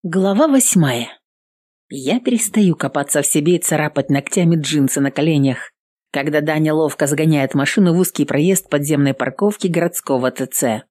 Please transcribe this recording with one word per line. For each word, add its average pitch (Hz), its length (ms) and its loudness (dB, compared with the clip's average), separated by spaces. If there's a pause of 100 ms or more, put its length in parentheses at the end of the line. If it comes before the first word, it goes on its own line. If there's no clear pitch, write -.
Глава 196 440 2
восьмая. 151 600 2 (800)
Я 143 300 -2
перестаю 214 560 0
копаться 143 480 -2
в - 20 -2
себе 160 300 2
и 165 40 -2
царапать 151 520 -2
ногтями 165 440 2
джинсы 147 460 0
на 139 80 0
коленях, 143 640 0 (400)
когда 147 300 -2
Даня 156 340 0
ловко 151 320 0
загоняет 147 480 0
машину 165 400 2
в - 20 2
узкий 175 260 0
проезд 180 460 0
подземной 143 460 0
парковки 190 500 -4
городского 160 640 -2
Т 127 160 -6
Ц. 117 460 -4